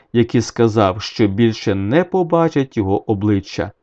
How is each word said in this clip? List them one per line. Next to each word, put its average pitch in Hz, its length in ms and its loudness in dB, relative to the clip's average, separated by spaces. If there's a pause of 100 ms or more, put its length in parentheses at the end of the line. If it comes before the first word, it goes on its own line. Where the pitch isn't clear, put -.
(120)
які 117 280 2
сказав, 107 600 0
що - 260 0
більше 107 460 0
не 104 300 0
побачать 165 720 0
його 101 340 0
обличчя. 101 640 -2 (100)